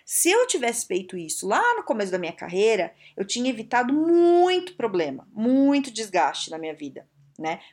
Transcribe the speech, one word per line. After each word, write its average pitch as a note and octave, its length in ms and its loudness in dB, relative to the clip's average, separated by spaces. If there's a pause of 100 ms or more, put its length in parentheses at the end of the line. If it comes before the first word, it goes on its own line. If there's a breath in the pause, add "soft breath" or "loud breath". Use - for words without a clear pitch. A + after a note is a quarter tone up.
Se - 280 0
eu A#4+ 160 4
tivesse A#3+ 400 -4
feito F#3+ 280 -6
isso E3+ 320 -8
lá G#4 280 2
no A4 80 -4
começo G#3 280 -4
da F3+ 80 -2
minha E3+ 140 -6
carreira, F#3 600 0 (200 loud breath)
eu G3+ 100 -6
tinha A#3+ 260 -2
evitado A#3+ 420 -2
muito E4+ 840 4
problema, E3+ 540 -2
muito C4+ 600 2
desgaste G3 600 -2
na E3 60 -10
minha D#3+ 180 -8
vida, D3 320 -14 (320)
né? D#3+ 220 -6 (120)